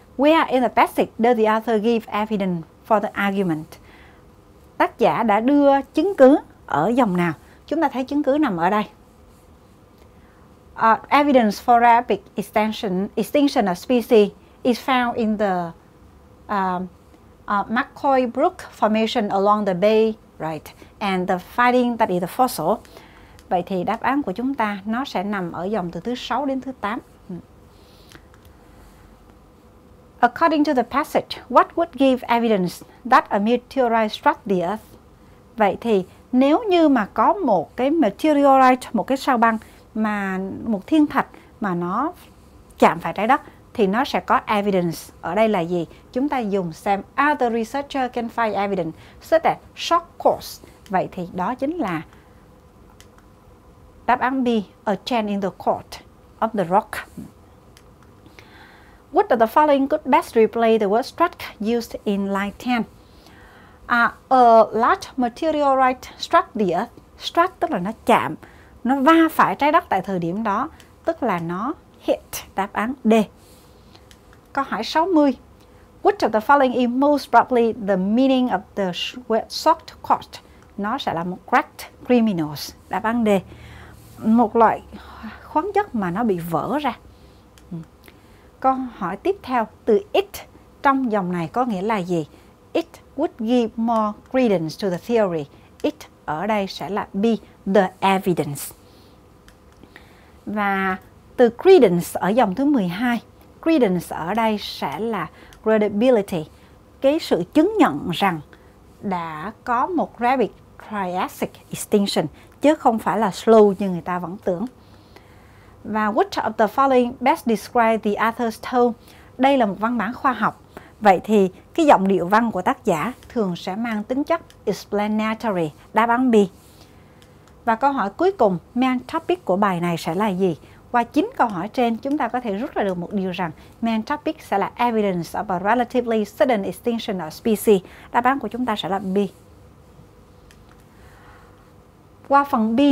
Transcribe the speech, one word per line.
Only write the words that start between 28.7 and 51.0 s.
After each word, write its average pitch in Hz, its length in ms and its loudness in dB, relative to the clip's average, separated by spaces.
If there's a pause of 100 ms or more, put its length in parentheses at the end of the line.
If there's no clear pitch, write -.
According 294 440 2
to 302 100 -2
the 247 80 2
passage, - 540 -4 (120)
what 311 260 4
would 339 180 0
give 262 340 2
evidence 220 480 0 (360)
that 269 180 4
a 214 100 0
meteorite 226 720 0
struck - 400 -2
the 185 120 0
earth? 190 220 -6 (760)
Vậy 196 240 2
thì 208 240 0 (280)
nếu 285 360 2
như 339 200 4
mà 240 260 2
có 247 180 2
một 254 440 -2
cái 254 140 0
meteorite, 277 1000 4
một 190 140 -2
cái 262 120 -2
sao 262 200 0
băng 226 200 2 (360)
mà 208 440 -4 (260)
một 208 220 -4
thiên 302 200 4
thạch - 200 -2 (340)
mà 196 140 -4
nó 190 380 -4 (640)
chạm 170 220 4
phải 170 120 -6
trái 196 140 -4
đất 277 140 4 (340)
thì 208 120 2
nó 214 180 0
sẽ 202 160 -4
có 196 260 0
evidence. 196 520 0 (220)
Ở 165 140 -8
đây 220 140 2
là 202 120 0
gì? 170 260 -4 (260)
Chúng 269 160 -2
ta 277 100 -4
dùng 190 340 -4
xem 196 300 -4 (300)
other 247 200 -2
researcher 254 600 -6
can 233 240 -6
find 220 180 -2
evidence 190 440 -4 (240)
such 330 200 0
as 190 140 0 (200)
short 339 280 -2 (140)
course. - 440 -2 (260)
Vậy 180 240 -2